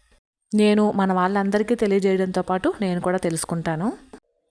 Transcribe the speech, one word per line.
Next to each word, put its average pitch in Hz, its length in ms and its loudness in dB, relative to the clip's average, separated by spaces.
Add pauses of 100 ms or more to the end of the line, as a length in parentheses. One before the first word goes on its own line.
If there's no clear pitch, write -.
(540)
నేను 208 420 4
మన 190 160 2
వాళ్ళందరికీ 196 640 0
తెలియజేయడంతో 190 680 0
పాటు 190 380 -2
నేను 180 200 -2
కూడా 185 180 0
తెలుసుకుంటాను. 165 720 -4 (580)